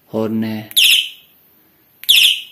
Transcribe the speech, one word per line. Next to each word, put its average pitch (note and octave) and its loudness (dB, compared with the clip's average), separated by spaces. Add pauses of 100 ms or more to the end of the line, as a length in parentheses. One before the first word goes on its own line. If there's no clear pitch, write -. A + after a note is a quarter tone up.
(120)
हॉर्न A2 -2
है, A2 -8 (1800)